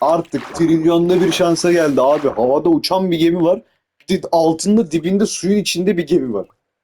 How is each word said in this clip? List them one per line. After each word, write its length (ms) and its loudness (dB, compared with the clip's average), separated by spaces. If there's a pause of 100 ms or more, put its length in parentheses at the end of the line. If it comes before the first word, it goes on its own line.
Artık 540 -2
trilyonda 640 2
bir 100 2
şansa 400 0
geldi 300 2
abi. 280 2
Havada 400 0
uçan 420 0
bir 80 0
gemi 220 0
var. 200 0 (480)
Bir 140 -2
de 80 -12
altında, 600 0
dibinde, 340 0
suyun 320 -2
içinde 400 -2
bir 100 -4
gemi 260 0
var. 140 -6 (360)